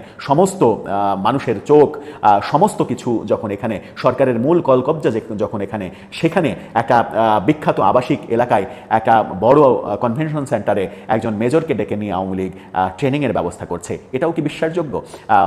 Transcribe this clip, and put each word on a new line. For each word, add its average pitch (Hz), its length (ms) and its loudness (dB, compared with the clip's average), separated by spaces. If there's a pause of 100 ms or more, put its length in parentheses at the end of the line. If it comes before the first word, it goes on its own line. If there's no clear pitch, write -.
(200)
সমস্ত, 165 440 0
আহ, 101 560 0
মানুষের 117 360 0 (100)
চোখ, 147 320 6 (240)
আহ, 101 180 6 (120)
সমস্ত 175 300 2
কিছু 120 460 -2
যখন 107 240 -2
এখানে 101 280 -4 (180)
সরকারের 127 420 2
মূল 160 220 2
কলকব্জা 143 500 2
যে-, 110 260 -6
যখন 101 240 -4
এখানে, 98 280 -6 (220)
সেখানে 160 440 0 (280)
একটা, 123 160 4
আহ, 110 480 2
বিখ্যাত 151 300 0 (140)
আবাসিক 131 280 0 (160)
এলাকায় 113 300 2 (320)
একটা 113 160 2 (320)
বড়, 139 180 6
আহ, 127 140 6 (260)
কনভেনশন 147 480 -2
সেন্টারে 104 320 0 (240)
একজন 113 340 -2
মেজরকে 139 380 0
ডেকে 104 220 -4
নিয়ে 101 160 -4
আওয়ামী 95 240 -4
লীগ, 92 120 -4
আহ, - 440 -4
ট্রেনিংয়ের 135 400 0
ব্যবস্থা 85 340 -4
করছে, 87 220 -6 (220)
এটাও 160 200 0
কি 165 140 -2
বিশ্বাসযোগ্য? 160 520 -4
আহ, - 460 0